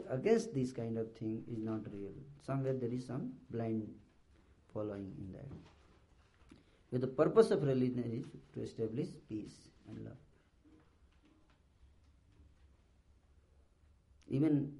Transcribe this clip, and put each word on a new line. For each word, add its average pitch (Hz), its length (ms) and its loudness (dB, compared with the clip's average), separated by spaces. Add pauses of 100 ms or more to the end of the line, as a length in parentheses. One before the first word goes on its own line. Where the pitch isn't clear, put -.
(100)
against 214 440 4
this 127 180 2
kind 113 260 -2
of 110 180 -2
thing 110 340 -4
is 113 80 -4
not 110 220 -2 (120)
real. 98 220 -8 (300)
Somewhere 135 300 0
there 120 180 -2
is 127 140 -4
some 175 260 -4 (180)
blind 113 380 -2 (840)
following 101 460 -4
in 92 140 -10
that. - 380 -14 (1200)
Where 127 100 0
the 127 60 0
purpose 185 460 8
of 147 100 4
religion 123 500 2
is 117 140 -4 (280)
to 117 80 -4
establish 113 460 -2 (200)
peace - 420 -8 (180)
and 110 160 -12
love. 110 120 -14 (4000)
Even 143 520 4